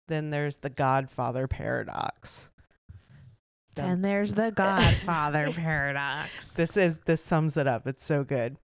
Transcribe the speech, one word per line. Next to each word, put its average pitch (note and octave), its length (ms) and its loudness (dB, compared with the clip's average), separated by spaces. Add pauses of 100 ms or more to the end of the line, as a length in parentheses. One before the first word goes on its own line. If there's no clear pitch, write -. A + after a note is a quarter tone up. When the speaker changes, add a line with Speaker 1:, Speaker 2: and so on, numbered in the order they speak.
Speaker 1:
Then D3+ 220 -2
there's D3 280 -2
the - 120 -8
Godfather C3 760 0
paradox. - 1040 -6 (1200)
Dun- D3+ 160 -4
Speaker 2:
Then F3+ 140 0
there's G3+ 320 0
the A3 160 2
Speaker 1:
<laughs> G3+ 40 -8
Speaker 2:
Godfather D#3+ 960 2
paradox. D3 1000 -4
Speaker 1:
This E3 240 0
is, E3+ 240 4
this D#3+ 220 2
sums D#3 340 2
it D3 100 2
up. A#2+ 200 -2
It's C3+ 180 -4
so C#3+ 180 2
good. B2 420 -2